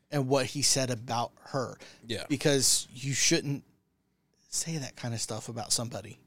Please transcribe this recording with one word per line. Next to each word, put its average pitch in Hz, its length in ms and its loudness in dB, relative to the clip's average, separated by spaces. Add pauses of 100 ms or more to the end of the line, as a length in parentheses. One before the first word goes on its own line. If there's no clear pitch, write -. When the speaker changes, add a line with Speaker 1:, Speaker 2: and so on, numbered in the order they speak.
(100)
Speaker 1:
and 143 180 2
what 131 180 4
he 143 160 -2
said 131 280 4
about 120 420 -2 (160)
her. 113 280 -4 (300)
Speaker 2:
Yeah. 104 220 -4
Speaker 1:
Because 139 640 4
you 135 180 -4
shouldn't 143 500 2 (840)
say 160 300 -4
that 131 180 -8
kind 120 180 -6
of 107 60 -6
stuff - 300 -6
about 113 220 -4
somebody. 113 540 -4